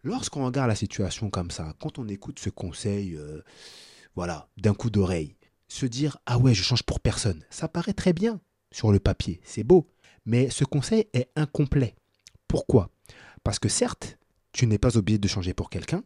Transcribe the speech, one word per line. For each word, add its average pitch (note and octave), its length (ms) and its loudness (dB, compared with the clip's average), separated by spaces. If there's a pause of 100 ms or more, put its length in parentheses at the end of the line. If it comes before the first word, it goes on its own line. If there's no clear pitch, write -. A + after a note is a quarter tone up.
Lorsqu'on F3 420 -4
regarde B2+ 220 0
la G#2+ 80 2
situation G2+ 540 -4
comme F2 220 -4
ça, D#2 280 -8
quand - 180 -10
on A#2 120 -8
écoute G2+ 280 -10
ce - 120 -6
conseil, G2 640 -6
euh, D2+ 260 -12 (720)
voilà, F2 440 -6
d'un G2+ 160 2
coup A#2 160 -2
d'oreille, F2+ 480 0 (320)
se - 160 -6
dire, « C3 400 -4
Ah A#2+ 120 0
ouais, B2+ 160 6
je F#2 100 0
change A#2+ 200 0
pour - 160 -2
personne », G2 500 -2
ça - 200 -8
paraît F3 240 -4
très - 180 2
bien G3+ 300 0 (320)
sur G#2+ 180 2
le G2 80 6
papier, - 460 -2
c'est - 180 -6
beau, D#3 240 6 (380)
mais A#2+ 240 2
ce - 160 0
conseil G#3+ 480 0
est B2 240 0
incomplet. C#3 580 0 (540)
Pourquoi ? - 420 2 (540)
Parce G#2+ 120 0
que A2 120 0
certes, - 500 -4 (320)
tu - 160 2
n'es G#2+ 100 4
pas B2+ 200 4
obligé G#2+ 200 2
de G2 120 0
changer F#2 240 -4
pour - 160 -6
quelqu'un D#3+ 360 -6